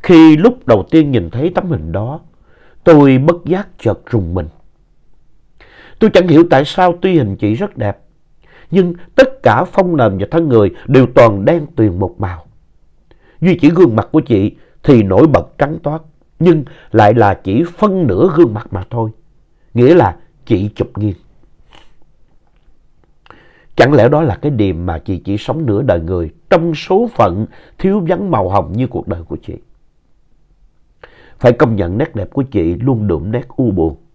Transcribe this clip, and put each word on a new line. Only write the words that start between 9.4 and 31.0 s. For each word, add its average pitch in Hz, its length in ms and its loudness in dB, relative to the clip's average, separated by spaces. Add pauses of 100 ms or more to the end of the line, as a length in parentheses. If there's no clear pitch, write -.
cả 120 220 2
phong 180 320 -2
nền 104 220 0
và 98 120 -4
thân 165 180 -2
người 110 260 2 (120)
đều 131 280 4
toàn 107 300 4
đen 151 220 -2 (100)
tuyền 101 220 0
một 95 220 -8
màu. 90 260 -10 (920)
Duy 175 200 0
chỉ 147 100 4
gương 160 260 2
mặt 104 160 -4
của 156 80 2
chị 107 360 -2 (260)
thì 123 200 4
nổi 98 240 2
bật 110 220 0 (100)
trắng 151 240 -4
toát, 156 200 -6 (360)
nhưng 160 260 2 (260)
lại 107 240 2
là 104 200 2
chỉ 107 300 -2 (120)
phân 190 300 0
nửa 117 300 0
gương 139 180 2
mặt - 180 -10
mà 92 180 -8
thôi. 113 200 -6 (640)
Nghĩa 123 200 4
là 107 220 2 (280)
chị 104 240 -2
chụp - 300 -8
nghiêng. 101 180 -4 (2500)
Chẳng 139 160 2
lẽ 117 160 4
đó 147 140 0
là 151 140 -2
cái 147 140 -6
điềm 95 360 -4
mà 80 120 -6
chị 92 200 -8
chỉ 101 200 -6
sống 151 280 -6
nửa 107 160 -2
đời 92 180 -2
người 82 300 -6 (200)
trong 170 240 0
số 208 400 -2
phận 170 320 -2 (320)
thiếu 196 300 -2
vắng 185 220 -4
màu 101 180 -2
hồng 90 240 -2
như 123 140 -4
cuộc 90 220 -10
đời 87 140 -10
của 78 140 -14
chị? - 180 -16 (1800)